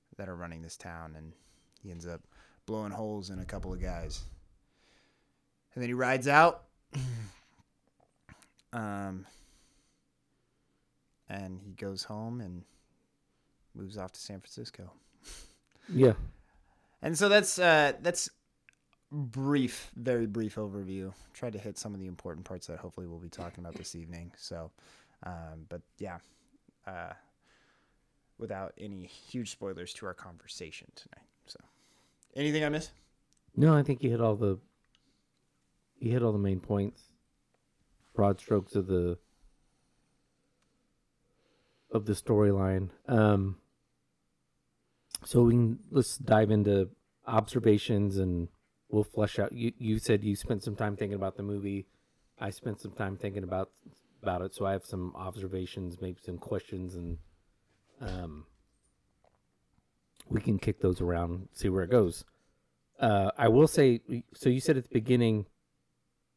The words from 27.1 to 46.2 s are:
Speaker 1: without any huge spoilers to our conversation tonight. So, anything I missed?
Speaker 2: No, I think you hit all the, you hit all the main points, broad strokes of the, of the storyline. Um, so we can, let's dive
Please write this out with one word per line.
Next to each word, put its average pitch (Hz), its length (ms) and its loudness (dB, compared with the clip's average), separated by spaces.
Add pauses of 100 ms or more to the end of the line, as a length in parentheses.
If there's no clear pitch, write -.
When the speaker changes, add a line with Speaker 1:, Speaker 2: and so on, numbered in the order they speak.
Speaker 1:
without 98 400 -10
any 98 280 -12
huge - 460 -12
spoilers 90 420 -10
to - 120 -14
our 92 80 -8
conversation - 840 -18
tonight. - 300 -20 (220)
So, - 120 -20 (760)
anything 151 280 0
I 147 60 2
missed? 156 220 -4 (640)
Speaker 2:
No, 156 200 8
I 143 80 6
think 139 200 -2
you 123 60 4
hit 117 120 2
all 110 140 4
the, 101 220 2 (1400)
you 117 120 0
hit 123 120 2
all 110 100 4
the 104 60 2
main 98 200 2
points, 101 420 -2 (1120)
broad 101 260 4
strokes - 360 0
of 92 120 0
the, 87 300 2 (2750)
of 107 140 0
the 107 80 2
storyline. 98 760 4 (180)
Um, 104 500 4 (1700)
so 123 200 4
we 117 100 8
can, 120 260 4 (100)
let's - 280 2
dive 110 340 4